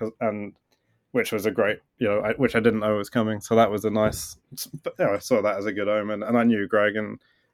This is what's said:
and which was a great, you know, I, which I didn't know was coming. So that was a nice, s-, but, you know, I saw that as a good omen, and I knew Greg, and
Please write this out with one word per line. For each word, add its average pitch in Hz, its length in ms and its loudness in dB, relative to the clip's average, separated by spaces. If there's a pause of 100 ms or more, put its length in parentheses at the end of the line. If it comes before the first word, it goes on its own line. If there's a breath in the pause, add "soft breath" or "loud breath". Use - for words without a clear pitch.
(200)
and 104 320 -4 (580)
which 117 220 -2
was 104 120 -2
a 107 60 2
great, 101 300 0 (180)
you 117 80 0
know, 104 140 0
I, 107 140 0
which 127 200 0
I 117 60 2
didn't 110 200 4
know 107 160 0
was 101 140 -4
coming. 110 300 0
So 113 160 0
that 113 140 6
was 104 140 -2
a 107 60 0
nice, 107 460 0 (160)
s-, - 160 -12 (160)
but, 190 120 -8
you 175 100 0
know, 101 80 0
I 101 40 -2
saw 107 240 0
that 101 140 0
as 101 100 -6
a 104 60 -4
good 101 160 -4
omen, 104 340 -2
and 117 160 0
I 117 60 4
knew 107 240 2
Greg, 104 260 2
and 107 260 -8 (340)